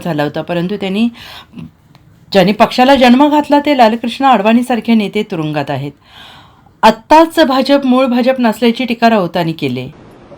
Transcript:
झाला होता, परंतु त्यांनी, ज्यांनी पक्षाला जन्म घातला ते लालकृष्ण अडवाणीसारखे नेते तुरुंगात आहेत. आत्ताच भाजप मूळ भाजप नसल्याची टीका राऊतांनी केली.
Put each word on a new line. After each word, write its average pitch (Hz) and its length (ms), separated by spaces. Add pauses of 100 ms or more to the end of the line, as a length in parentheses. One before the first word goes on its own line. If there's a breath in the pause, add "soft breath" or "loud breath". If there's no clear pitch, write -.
झाला 156 180
होता, 147 200
परंतु 175 340
त्यांनी, 196 320 (1200 loud breath)
ज्यांनी 196 200
पक्षाला 247 420
जन्म 262 340
घातला 294 320
ते 294 180
लालकृष्ण 233 480
अडवाणीसारखे 233 680
नेते 208 280
तुरुंगात 156 460
आहेत. 143 240 (880 loud breath)
आत्ताच 320 680
भाजप 269 380
मूळ 254 200
भाजप 247 320
नसल्याची 233 460
टीका 233 260
राऊतांनी 175 420
केली. 127 360 (500)